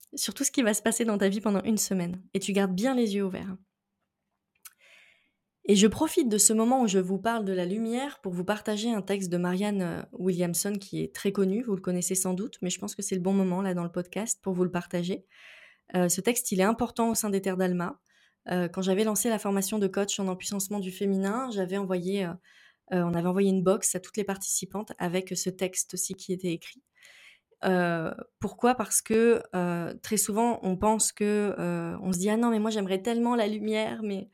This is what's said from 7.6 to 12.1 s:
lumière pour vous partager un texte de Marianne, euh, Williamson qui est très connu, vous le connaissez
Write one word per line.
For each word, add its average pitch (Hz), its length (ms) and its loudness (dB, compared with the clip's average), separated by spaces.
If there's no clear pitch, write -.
lumière 226 560 -4
pour 185 120 -6
vous 175 120 -4
partager 214 480 -2
un 202 80 -2
texte 190 300 -2
de 175 60 -2
Marianne, 185 440 0
euh, 170 200 -4
Williamson 180 600 -2
qui 170 280 -6
est 160 120 -6
très - 180 -2
connu, 196 320 0
vous 214 120 -2
le 185 60 -8
connaissez 180 320 -2